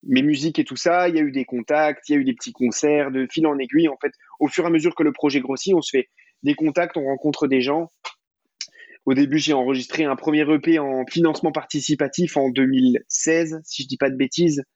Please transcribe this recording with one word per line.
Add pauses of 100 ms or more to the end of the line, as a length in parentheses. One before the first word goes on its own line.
mes
musiques
et
tout
ça,
il
y
a
eu
des
contacts,
il
y
a
eu
des
petits
concerts,
de
fil
en
aiguille,
en
fait. (260)
Au
fur
et
à
mesure
que
le
projet
grossit,
on
se
fait (360)
des
contacts,
on
rencontre
des
gens. (1160)
Au
début,
j'ai
enregistré
un
premier
E
P
en
financement
participatif
en
deux
mille
seize,
si
je
dis
pas
de
bêtises (120)